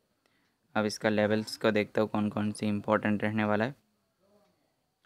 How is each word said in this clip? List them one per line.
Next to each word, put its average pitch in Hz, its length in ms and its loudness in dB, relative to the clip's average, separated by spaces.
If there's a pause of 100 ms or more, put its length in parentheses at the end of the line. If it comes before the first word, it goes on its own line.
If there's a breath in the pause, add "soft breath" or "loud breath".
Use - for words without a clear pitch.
(760)
अब 107 100 2
इसका 107 240 -2
लेवल्स 107 480 0
को 113 140 0
देखता 104 300 0
हूँ 107 100 2
कौन 104 180 0
कौन 104 240 -2
सी 107 140 -6
इंपॉर्टेंट 107 560 0
रहने 107 220 0
वाला 104 200 0
है। 143 100 -4 (1300)